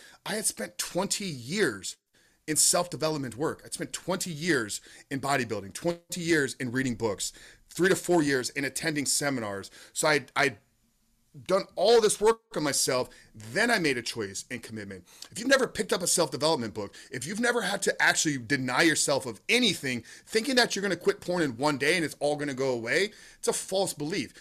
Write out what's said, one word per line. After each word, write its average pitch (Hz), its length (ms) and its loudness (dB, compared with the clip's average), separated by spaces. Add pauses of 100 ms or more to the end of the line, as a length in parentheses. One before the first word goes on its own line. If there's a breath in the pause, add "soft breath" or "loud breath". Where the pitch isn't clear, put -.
(260 loud breath)
I 175 100 -4
had 214 100 -4
spent - 320 -6
twenty - 480 -4
years 131 720 -4 (480 soft breath)
in 156 120 -2
self-development 151 800 0
work. 131 260 -4
I'd 110 80 -20
spent - 220 -8
twenty 185 360 -4
years 143 520 -2 (280 loud breath)
in 135 120 -6
bodybuilding, 113 500 -2
twenty 170 480 -6
years 160 360 2
in 123 180 -6
reading 131 220 0
books, 107 360 -4 (380 loud breath)
three 175 180 2
to 180 80 4
four 175 260 4
years 139 280 2
in 139 160 -4
attending 147 400 -2
seminars. 110 680 -2 (220 loud breath)
So 156 160 2
I, 143 160 2 (100)
I'd 139 220 2 (880)
done 185 160 2 (120)
all 220 240 8
this 214 220 4
work 220 200 4 (140)
on 175 60 -2
myself. 131 480 0 (240 loud breath)
Then 135 380 0
I 220 80 4
made 143 180 2
a 117 60 -4
choice 98 480 -6
and 120 100 -8
commitment. 98 420 -12 (280 loud breath)
If - 80 -12
you've 233 80 -6
never 262 180 4
picked - 260 -4
up 190 120 0
a 170 40 -2
self-development 147 680 0
book, 101 200 -8 (140)
if 123 160 -8
you've 202 140 -6
never 240 240 0
had 190 180 -2
to - 180 0
actually 156 380 2
deny 131 460 0
yourself 147 420 2
of 113 240 -10
anything, 165 540 0 (240 loud breath)
thinking 226 300 0
that 233 180 4
you're 196 80 -2
gonna 190 120 0
quit 196 260 0
porn 180 200 -2
in 127 160 -2
one 143 220 0
day 151 160 2
and 165 100 0
it's 135 140 -8
all 147 160 0
gonna 143 180 -4
go 131 160 -2
away, 127 400 0 (300 loud breath)
it's - 80 -8
a 220 60 2
false - 420 -2
belief. 147 460 -6